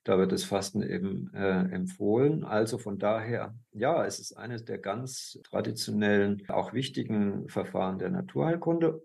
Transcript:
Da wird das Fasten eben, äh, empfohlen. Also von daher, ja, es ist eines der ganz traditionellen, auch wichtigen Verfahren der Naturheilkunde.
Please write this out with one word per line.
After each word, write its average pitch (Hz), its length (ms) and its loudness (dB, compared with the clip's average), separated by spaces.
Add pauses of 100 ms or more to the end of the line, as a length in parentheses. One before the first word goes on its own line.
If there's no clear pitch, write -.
Da 95 140 4
wird 92 140 4
das 95 120 0
Fasten 101 380 -2
eben, 92 520 -4
äh, 95 280 2 (120)
empfohlen. 104 680 2
Also 110 360 0
von 101 180 -6
daher, 110 580 0 (160)
ja, 127 320 0
es 98 160 -4
ist - 140 -14
eines 113 320 -10
der 104 140 -6
ganz 120 640 -6
traditionellen, 104 1080 2
auch 98 240 -2
wichtigen 107 720 0
Verfahren 95 520 -2
der 92 100 -2
Naturheilkunde. 160 960 0